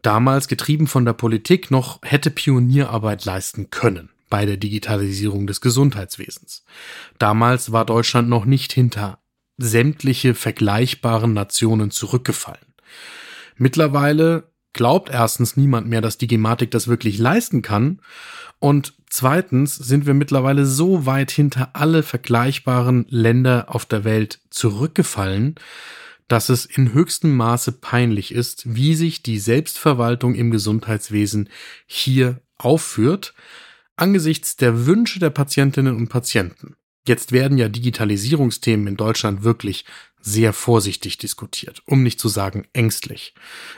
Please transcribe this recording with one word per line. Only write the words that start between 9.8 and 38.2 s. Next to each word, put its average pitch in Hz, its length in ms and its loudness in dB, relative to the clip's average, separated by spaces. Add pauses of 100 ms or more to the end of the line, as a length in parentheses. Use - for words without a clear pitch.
vergleichbaren 113 1000 0
Nationen 107 560 0
zurückgefallen. - 880 -6 (800)
Mittlerweile 151 960 2 (220)
glaubt 139 360 2
erstens 120 480 0
niemand 131 300 2
mehr, 113 140 0
dass - 180 -4
die 120 80 -2
Gematik 113 420 0
das 113 180 -2
wirklich 110 300 0
leisten 135 460 0
kann. 117 360 0 (600)
Und 143 340 2 (160)
zweitens 139 680 0
sind 139 300 0
wir 143 80 2
mittlerweile 139 520 2
so 156 400 2
weit 135 260 -2
hinter 131 420 0
alle 156 300 2
vergleichbaren 123 1040 0
Länder 123 580 2
auf - 180 -6
der 104 180 -2
Welt 110 360 -2 (100)
zurückgefallen, 110 1040 -2 (720)
dass 113 200 2
es 123 180 0
in 127 280 0
höchstem 156 420 2
Maße 120 380 0
peinlich 117 600 -2
ist, 120 420 -6
wie 147 200 2
sich 165 280 -4
die 110 160 -4
Selbstverwaltung 120 960 0
im 117 160 0
Gesundheitswesen 107 1000 -2 (360)
hier 127 540 0 (180)
aufführt, 139 760 0 (640)
angesichts 170 580 0
der 120 300 2
Wünsche 202 340 2
der 160 120 0
Patientinnen 139 680 0
und 117 100 -2
Patienten. - 680 -4 (320)
Jetzt 120 240 0
werden 131 260 4
ja 117 100 2
Digitalisierungsthemen 113 1160 0